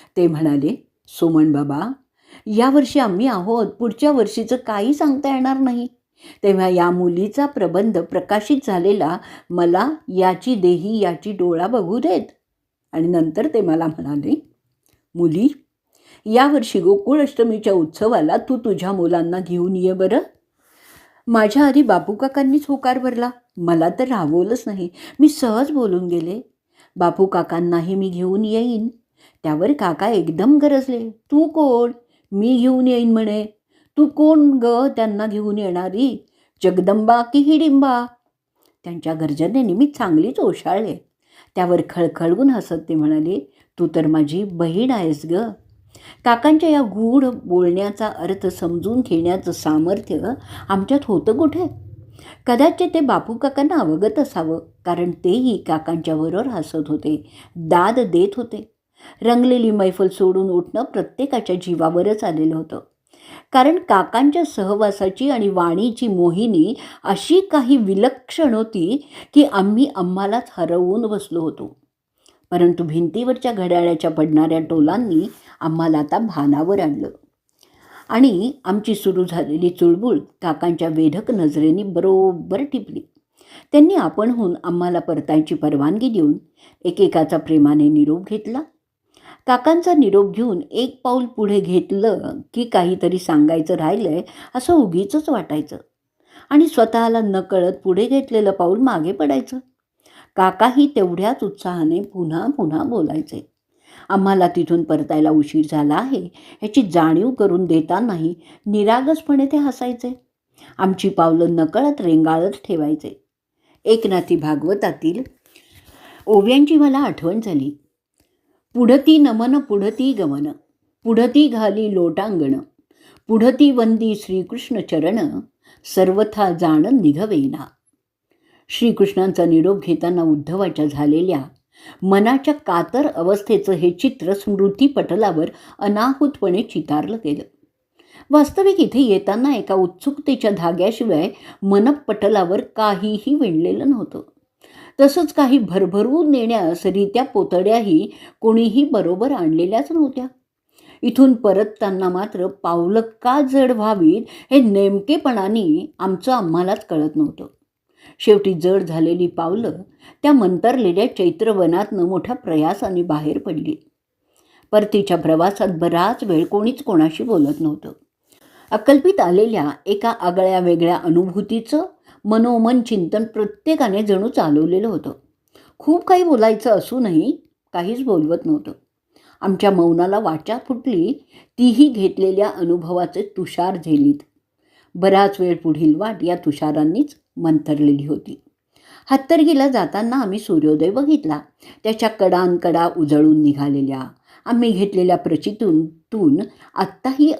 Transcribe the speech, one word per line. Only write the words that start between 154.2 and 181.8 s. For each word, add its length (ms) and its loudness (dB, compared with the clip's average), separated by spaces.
हे 120 6
नेमकेपणाने 1400 0
आमचं 340 -2
आम्हालाच 540 -2
कळत 300 -2
नव्हतं. 300 -2
शेवटी 360 4
जड 280 0
झालेली 440 0
पावलं 460 -4
त्या 100 4
मंतरलेल्या 840 2
चैत्रवनातनं 880 0
मोठ्या 300 -4
प्रयासाने 680 -2
बाहेर 360 -4
पडली. 520 -8
परतीच्या 440 2
प्रवासात 520 0
बराच 460 0
वेळ 200 0
कोणीच 380 -2
कोणाशी 420 0
बोलत 360 0
नव्हतं. 320 -6
अकल्पित 500 2
आलेल्या 500 0
एका 240 -2
आगळ्या 480 0
वेगळ्या 380 2
अनुभूतीचं 880 -2
मनोमन 560 2
चिंतन 440 -2
प्रत्येकाने 800 -2
जणू 260 0
चालवलेलं 600 0
होतं. 240 -6
खूप 280 0
काही 160 4
बोलायचं 480 2
असूनही 680 0
काहीच 320 -6
बोलवत 420 -2
नव्हतं. 260 -2
आमच्या 300 2
मौनाला 480 2
वाचा 400 -4
फुटली, 440 -2
तीही 300 6